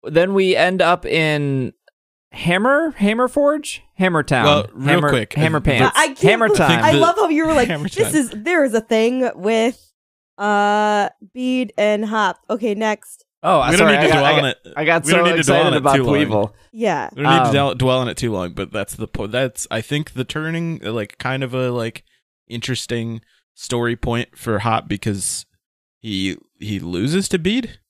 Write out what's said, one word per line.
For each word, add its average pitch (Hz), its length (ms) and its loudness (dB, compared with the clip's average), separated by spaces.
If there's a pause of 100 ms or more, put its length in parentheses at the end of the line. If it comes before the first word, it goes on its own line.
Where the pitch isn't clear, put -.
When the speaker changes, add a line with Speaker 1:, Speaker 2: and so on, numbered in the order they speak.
Speaker 1:
Then 170 300 2
we 190 220 2
end 180 240 2
up 170 240 2
in 147 680 0 (600)
Hammer, 262 600 0
Hammer 220 360 0
Forge? 294 540 0 (140)
Hammer 180 260 2
Town. 127 240 2
Speaker 2:
Well, 147 260 2
real 131 160 -4
Speaker 1:
Hammer, 147 220 2
Speaker 2:
quick, 123 240 -2
Speaker 1:
Hammer 160 240 2
Speaker 2:
uh, 135 40 -2
Speaker 1:
Pants. 127 360 2
Speaker 3:
I, 294 60 4
I - 20 2
can't 277 140 -8
Speaker 1:
Hammer 226 260 4
Speaker 3:
believe, 214 120 4
Speaker 1:
Time. - 260 4
Speaker 3:
I 311 80 6
Speaker 2:
The 294 60 4
Speaker 3:
love 339 180 4
how 415 120 2
you 320 180 2
were 320 80 0
like, 247 140 2
Speaker 2:
Hammer 160 200 -4
Speaker 3:
"This - 240 -2
Speaker 2:
Time. - 20 -4
Speaker 3:
is, 269 160 0
there 294 340 0
is 247 80 -2
a 220 80 0
thing 233 540 0
with, 226 580 -2 (460)
uh, 208 680 0 (260)
Bede 254 420 -4
and 208 300 0
Hop." 208 320 -2 (100)
Okay, 214 260 -2
next. 214 500 -6 (180)
Speaker 1:
Oh, 165 260 4
Speaker 2:
We 165 80 4
don't - 20 4
Speaker 1:
sorry, 151 140 6
Speaker 2:
need 139 60 2
to 147 60 2
Speaker 1:
I - 40 2
got, - 60 4
Speaker 2:
dwell 151 100 2
Speaker 1:
I 147 80 4
Speaker 2:
on 156 100 2
Speaker 1:
got, 135 80 0
Speaker 2:
it. - 260 -12
Speaker 1:
I 156 80 -2
got 165 200 2
Speaker 2:
We 156 80 2
don't 170 140 4
Speaker 1:
so 180 60 2
Speaker 2:
need 170 40 0
to 165 60 0
dwell 143 180 2
Speaker 1:
excited 160 60 2
Speaker 2:
on 135 80 2
it - 40 0
Speaker 1:
about 139 180 2
Speaker 2:
too 135 80 2
long. 120 140 2
Speaker 1:
Weevil. 107 360 0 (180)
Speaker 3:
Yeah. 185 420 -2
Speaker 2:
We 139 80 -8
don't 135 100 4
need 135 80 6
Speaker 1:
Um, 127 60 4
Speaker 2:
to 113 60 2
dwell, 139 220 0
dwell 127 240 2
on 123 100 -2
it 101 80 -6
too 117 160 -4
long, 90 220 -6
but 95 180 -8
that's 101 220 -8
the 110 120 -8
po-, - 220 -10
that's, 123 420 -4
I 113 120 -4
think, 147 320 -6
the 127 100 -6
turning, 165 600 -6
uh, 107 80 -6
like, 110 260 -8
kind 131 260 -4
of 120 100 -8
a, 127 160 -2
like, 117 320 -8 (460)
interesting 117 720 -8 (340)
story 120 400 -4
point 120 420 -4
for 107 240 -4
Hop 113 280 -2
because 98 580 -6 (540)
he, 95 360 -4 (220)
he 101 220 -8
loses 107 480 -2
to 190 100 -2
Bede. 220 400 -4 (100)